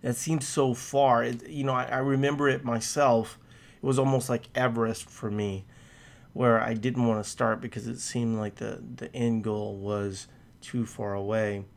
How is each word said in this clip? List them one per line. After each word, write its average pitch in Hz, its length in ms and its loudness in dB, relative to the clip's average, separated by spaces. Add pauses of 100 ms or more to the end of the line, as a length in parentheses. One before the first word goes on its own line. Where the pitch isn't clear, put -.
that 123 160 -2
seems 156 320 -2
so 131 260 2
far." 127 480 4
It, 120 260 -4
you 147 140 -6
know, 135 120 0
I, 127 100 0
I 127 140 -2
remember 139 500 2
it 131 160 2
myself. 117 760 2 (420)
It - 60 -4
was 135 100 2
almost 135 320 2
like 120 240 -2
Everest 117 560 0
for - 220 -8
me, 101 340 -2 (680)
where 117 280 4
I 113 140 -2
didn't 120 320 0
wanna 107 160 2
start 113 380 0
because 117 260 -8
it 117 140 -8
seemed 117 360 -2
like 107 200 -4
the, - 260 -8 (140)
the - 180 -12
end 117 300 0
goal 104 320 -2
was 101 500 -4 (340)
too 120 260 -4
far 104 280 -6
away. 101 520 -2 (100)